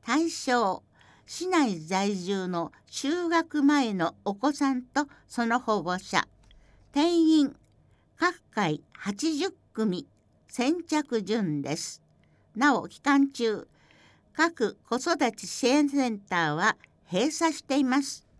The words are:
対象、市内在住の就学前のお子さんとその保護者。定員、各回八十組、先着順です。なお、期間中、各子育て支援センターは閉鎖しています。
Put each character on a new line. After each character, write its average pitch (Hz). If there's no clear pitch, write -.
対 311
象、 240
市 -
内 277
在 190
住 185
の 170
就 339
学 320
前 277
の 175
お 202
子 294
さ 277
ん 247
と 285
そ 240
の 233
保 214
護 180
者。 -
定 311
員、 320
各 349
回 165
八 277
十 349
組、 208
先 311
着 285
順 180
で 139
す。 -
な 254
お、 -
期 -
間 277
中、 220
各 320
子 233
育 330
て -
支 -
援 285
セ 277
ン 208
タ -
ー 160
は 180
閉 208
鎖 320
し -
て 269
い 294
ま 262
す。 -